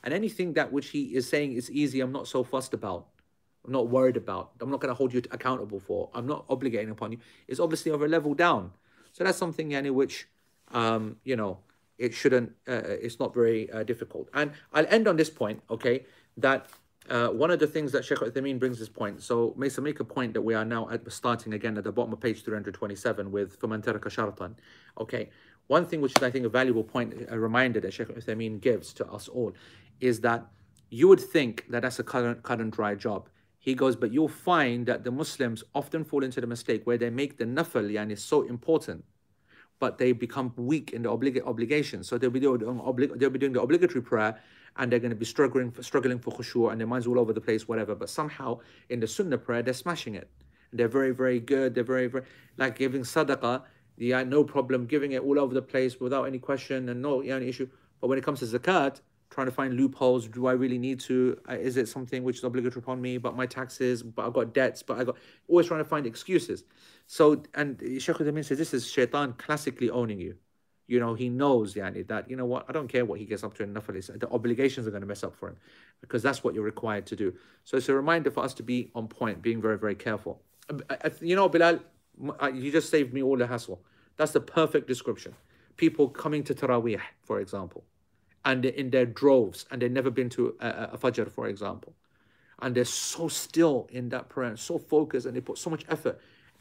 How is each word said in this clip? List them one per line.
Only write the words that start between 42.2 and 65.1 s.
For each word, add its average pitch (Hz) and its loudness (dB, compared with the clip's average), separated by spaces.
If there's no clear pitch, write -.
be 131 0
doing, 131 4
obli-, 123 0
they'll 131 4
be 131 -2
doing 135 0
the 123 4
obligatory 160 4
prayer, 110 0
and 123 0
they're 120 4
gonna 117 -2
be 113 -4
struggling, 127 2
struggling 123 0
for 120 -6
khushu', 117 0
and 113 -4
their 113 -2
mind's 120 -2
all 123 4
over 110 4
the 107 -2
place, 110 0
whatever. 107 -2
But - -10
somehow 143 -4
in 120 -4
the 110 0
sunnah 156 0
prayer, 117 -2
they're 127 0
smashing 156 -6
it. - -12
They're 120 2
very, 131 4
very 127 2
good. 131 2
They're 120 2
very, 127 2
very, 127 -4
like, 131 -2
giving 131 0
sadaqah, 131 0
yeah, 127 2
no 139 4
problem, 127 0
giving 139 0
it 127 -2
all 139 4
over 131 2
the 127 0
place 131 -2
without 131 -2
any 135 -6
question 131 -4
and 123 -4
no, 139 0
yeah, 135 -4
any 127 -4
issue. 131 -6
But - -2
when 131 2
it 131 -6
comes 143 -2
to 123 -4
zakat, 135 2
trying 131 -2
to 127 -2
find 135 -2
loopholes. 127 2
Do 123 -4
I 127 4
really 127 2
need 127 -2
to? 127 2
Uh, 127 -6
is 120 -4
it 120 2
something 127 -8
which 127 -2
is - -10
obligatory 123 -2
upon 127 -6
me? 123 -4
But 117 -6
my 123 -2
taxes, 127 -2
but 113 -6
I've 123 -4
got 117 0
debts, - 0
but 117 -4
I 127 0
got, 123 -2